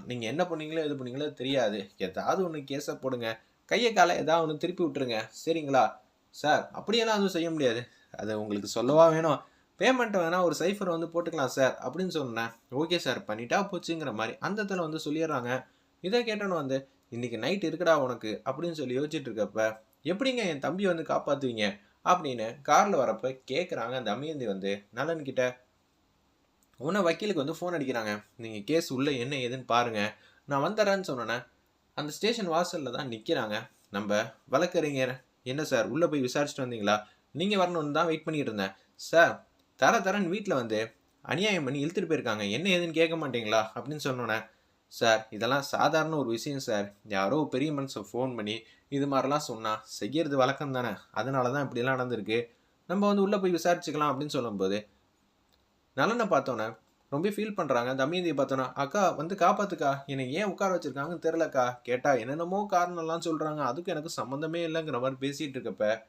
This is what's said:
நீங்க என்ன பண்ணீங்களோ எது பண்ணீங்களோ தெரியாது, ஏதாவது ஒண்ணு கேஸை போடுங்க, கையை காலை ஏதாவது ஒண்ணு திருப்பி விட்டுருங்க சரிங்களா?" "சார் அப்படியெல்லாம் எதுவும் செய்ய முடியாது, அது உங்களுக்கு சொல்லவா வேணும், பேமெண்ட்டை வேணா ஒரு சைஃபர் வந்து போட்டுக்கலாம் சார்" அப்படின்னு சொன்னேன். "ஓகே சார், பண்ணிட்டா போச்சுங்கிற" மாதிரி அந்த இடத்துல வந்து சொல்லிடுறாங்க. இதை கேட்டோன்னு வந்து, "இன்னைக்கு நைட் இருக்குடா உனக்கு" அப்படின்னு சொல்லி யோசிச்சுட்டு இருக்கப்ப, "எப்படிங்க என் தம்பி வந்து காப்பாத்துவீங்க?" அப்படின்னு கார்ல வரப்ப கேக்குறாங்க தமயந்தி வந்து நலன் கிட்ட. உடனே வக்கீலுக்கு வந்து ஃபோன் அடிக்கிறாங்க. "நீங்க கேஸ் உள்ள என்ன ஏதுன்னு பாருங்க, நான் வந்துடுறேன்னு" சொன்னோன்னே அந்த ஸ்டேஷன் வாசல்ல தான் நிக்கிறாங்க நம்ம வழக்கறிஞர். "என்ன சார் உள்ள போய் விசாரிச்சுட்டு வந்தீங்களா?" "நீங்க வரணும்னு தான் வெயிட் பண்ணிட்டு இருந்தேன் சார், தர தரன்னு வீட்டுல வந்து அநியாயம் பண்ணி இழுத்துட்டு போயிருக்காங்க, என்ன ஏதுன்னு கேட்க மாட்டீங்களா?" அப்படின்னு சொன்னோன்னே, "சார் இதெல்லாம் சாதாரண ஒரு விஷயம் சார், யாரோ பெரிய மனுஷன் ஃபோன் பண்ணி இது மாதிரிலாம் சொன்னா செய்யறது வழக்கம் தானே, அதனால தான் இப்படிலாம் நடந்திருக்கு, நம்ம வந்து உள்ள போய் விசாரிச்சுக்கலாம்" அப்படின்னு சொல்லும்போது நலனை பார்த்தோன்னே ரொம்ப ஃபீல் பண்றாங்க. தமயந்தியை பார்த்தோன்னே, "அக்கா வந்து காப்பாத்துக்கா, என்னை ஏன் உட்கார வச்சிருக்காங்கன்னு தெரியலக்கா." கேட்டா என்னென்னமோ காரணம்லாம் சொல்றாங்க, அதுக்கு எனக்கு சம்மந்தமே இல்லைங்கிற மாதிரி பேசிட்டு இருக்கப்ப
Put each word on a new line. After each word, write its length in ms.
நீங்க 220
என்ன 180
பண்ணீங்களோ 380
எது 120
பண்ணீங்களோ 400
தெரியாது, 440
ஏதாவது 440
ஒண்ணு 220
கேஸை 300
போடுங்க, 340
கையை 240
காலை 240
ஏதாவது 280
ஒண்ணு 180
திருப்பி 200
விட்டுருங்க 360
சரிங்களா?" 500
"சார் 280
அப்படியெல்லாம் 460
எதுவும் 160
செய்ய 160
முடியாது, 320
அது 260
உங்களுக்கு 300
சொல்லவா 380
வேணும், 300
பேமெண்ட்டை 400
வேணா 220
ஒரு 120
சைஃபர் 400
வந்து 160
போட்டுக்கலாம் 440
சார்" 260
அப்படின்னு 340
சொன்னேன். 380
"ஓகே 260
சார், 260
பண்ணிட்டா 400
போச்சுங்கிற" 480
மாதிரி 280
அந்த 180
இடத்துல 280
வந்து 140
சொல்லிடுறாங்க. 500
இதை 160
கேட்டோன்னு 400
வந்து, 180
"இன்னைக்கு 260
நைட் 260
இருக்குடா 360
உனக்கு" 320
அப்படின்னு 340
சொல்லி 180
யோசிச்சுட்டு 340
இருக்கப்ப, 300
"எப்படிங்க 420
என் 180
தம்பி 220
வந்து 200
காப்பாத்துவீங்க?" 600
அப்படின்னு 400
கார்ல 340
வரப்ப 340
கேக்குறாங்க 580
தமயந்தி 440
வந்து 240
நலன் 320
கிட்ட. 180
உடனே 200
வக்கீலுக்கு 420
வந்து 140
ஃபோன் 180
அடிக்கிறாங்க. 360
"நீங்க 240
கேஸ் 300
உள்ள 240
என்ன 200
ஏதுன்னு 300
பாருங்க, 340
நான் 140
வந்துடுறேன்னு" 460
சொன்னோன்னே 300
அந்த 160
ஸ்டேஷன் 380
வாசல்ல 420
தான் 180
நிக்கிறாங்க 460
நம்ம 180
வழக்கறிஞர். 640
"என்ன 180
சார் 260
உள்ள 160
போய் 180
விசாரிச்சுட்டு 400
வந்தீங்களா?" 320
"நீங்க 220
வரணும்னு 400
தான் 120
வெயிட் 180
பண்ணிட்டு 240
இருந்தேன் 240
சார், 340
தர 180
தரன்னு 340
வீட்டுல 220
வந்து 240
அநியாயம் 420
பண்ணி 140
இழுத்துட்டு 300
போயிருக்காங்க, 400
என்ன 200
ஏதுன்னு 280
கேட்க 180
மாட்டீங்களா?" 540
அப்படின்னு 340
சொன்னோன்னே, 340
"சார் 380
இதெல்லாம் 360
சாதாரண 500
ஒரு 140
விஷயம் 360
சார், 200
யாரோ 380
பெரிய 260
மனுஷன் 360
ஃபோன் 260
பண்ணி 220
இது 140
மாதிரிலாம் 400
சொன்னா 260
செய்யறது 460
வழக்கம் 380
தானே, 180
அதனால 380
தான் 140
இப்படிலாம் 320
நடந்திருக்கு, 420
நம்ம 180
வந்து 180
உள்ள 140
போய் 180
விசாரிச்சுக்கலாம்" 560
அப்படின்னு 240
சொல்லும்போது 420
நலனை 280
பார்த்தோன்னே 420
ரொம்ப 160
ஃபீல் 260
பண்றாங்க. 400
தமயந்தியை 400
பார்த்தோன்னே, 400
"அக்கா 360
வந்து 240
காப்பாத்துக்கா, 560
என்னை 260
ஏன் 180
உட்கார 200
வச்சிருக்காங்கன்னு 540
தெரியலக்கா." 400
கேட்டா 320
என்னென்னமோ 440
காரணம்லாம் 560
சொல்றாங்க, 400
அதுக்கு 280
எனக்கு 200
சம்மந்தமே 500
இல்லைங்கிற 380
மாதிரி 200
பேசிட்டு 360
இருக்கப்ப 300